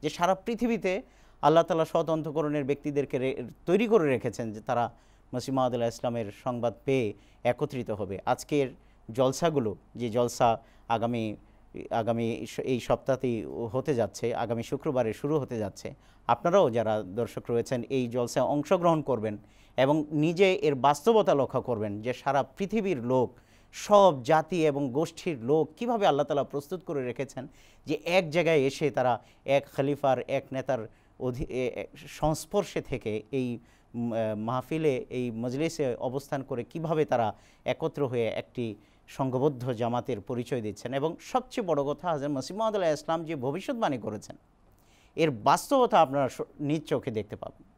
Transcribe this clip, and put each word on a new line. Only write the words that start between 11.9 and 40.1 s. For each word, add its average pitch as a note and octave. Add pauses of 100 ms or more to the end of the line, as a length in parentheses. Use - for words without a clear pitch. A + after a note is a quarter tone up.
আগামী A#2
স-, -
এই B2+
সপ্তাহতেই A#2+ (260)
হতে C3
যাচ্ছে, A2+
আগামী A2+
শুক্রবারে B2+
শুরু D3
হতে B2
যাচ্ছে। - (340)
আপনারাও E3+
যারা A2
দর্শক G#2
রয়েছেন A#2
এই C3
জলসায় A#2+
অংশগ্রহণ D#3+
করবেন A2 (400)
এবং D3
নিজে E3
এর D3
বাস্তবতা E3+
লক্ষ্য C3
করবেন G#2
যে A#2+
সারা C#3
পৃথিবীর F#3+
লোক, B2+ (440)
সব F#3+
জাতি D#3
এবং C#3+
গোষ্ঠীর D#3
লোক D3
কীভাবে A#3
আল্লাহ C#3+
তাআলা C#3+
প্রস্তুত D3+
করে C#3+
রেখেছেন B2+ (380)
যে D3
এক F3
জায়গায় D#3+
এসে C3+
তারা B2 (260)
এক C#3 (100)
খলিফার, C#3 (100)
এক C3+
নেতার C3 (320)
অধি-, B2+
এ, B2+
এ, G2+ (100)
সংস্পর্শে D#3
থেকে A2 (100)
এই, B2+ (360)
উম, A#2
আহ, A2
মাহফিলে, B2+
এই B2
মজলিসে B2+
অবস্থান C3+
করে A#2+
কিভাবে D#3+
তারা A#2 (320)
একত্র C#3+
হয়ে A#2
একটি A2+ (320)
সংঘবদ্ধ C3
জামাতের A#2+